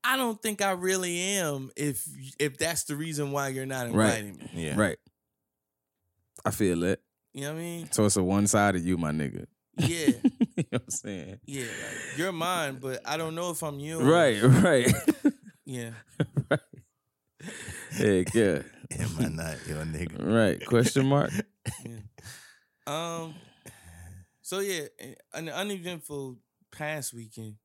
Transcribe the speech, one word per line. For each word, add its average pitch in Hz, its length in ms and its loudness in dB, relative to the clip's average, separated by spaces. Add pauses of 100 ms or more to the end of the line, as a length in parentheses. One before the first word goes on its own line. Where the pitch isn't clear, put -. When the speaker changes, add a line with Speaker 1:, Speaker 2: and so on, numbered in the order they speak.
Speaker 1:
I 254 140 2
don't 233 240 0
think 208 220 -2
I 196 80 4
really 180 500 0
am 170 560 -2
if, 143 320 -2 (300)
if 143 180 -2
that's 160 280 -2
the 147 120 -6
reason 147 360 -4
why 139 160 0
you're 131 180 -6
not 127 260 -4
Speaker 2:
Right. 107 320 4
Speaker 1:
inviting 98 140 -12
me. - 120 -16 (180)
Speaker 3:
Yeah. 73 120 -2
Speaker 2:
Right. 98 160 2 (1500)
I 104 60 2
feel 92 320 2
it. 90 180 0 (340)
Speaker 1:
You 135 80 -10
know 143 100 -6
what 160 60 -8
I 165 40 -8
mean? 170 300 -10
Speaker 2:
So 110 120 4
it's 104 120 4
a 98 60 4
one 98 260 4
side 101 260 4
of 85 100 -2
you, 90 140 2
my 78 140 -2
nigga. 67 340 -4 (300)
Speaker 1:
Yeah. 170 380 0
Speaker 2:
<laughs> - 40 -6 (360)
You 180 160 -2
know - 80 -2
what - 40 -4
I'm - 80 -16
saying? 92 560 -10
Speaker 1:
Yeah, 139 160 -8
like, 113 560 -10
you're 180 140 0
mine, 165 460 -2
but 127 280 -6
I 147 100 -2
don't 160 180 -4
know 175 180 -4
if 151 100 -6
I'm 143 180 -6
yours. 156 240 -4
Speaker 2:
Right, 139 380 8
right. 135 500 8 (400)
<laughs> - 320 -20
Speaker 1:
Yeah. 120 280 -8 (580)
Speaker 2:
Right. 143 100 2 (1300)
Heck 95 440 2
yeah. 98 280 4 (140)
Speaker 3:
<laughs> - 220 -12
Am 80 200 -2
I 113 100 2
not 80 280 -6 (100)
your 78 180 -6
nigga? 80 360 -6
Speaker 2:
Right. 107 460 2
Question 123 400 4
mark? 143 300 4
Speaker 1:
<laughs> 202 40 0 (460)
Yeah. 117 140 -14 (840)
Um. 165 480 -6 (1080)
So 190 160 -6
yeah, 190 280 -4 (140)
an, 127 140 -12 (180)
an 165 160 -8
uneventful 165 880 -6 (360)
past 151 420 -6
weekend 110 400 -14 (100)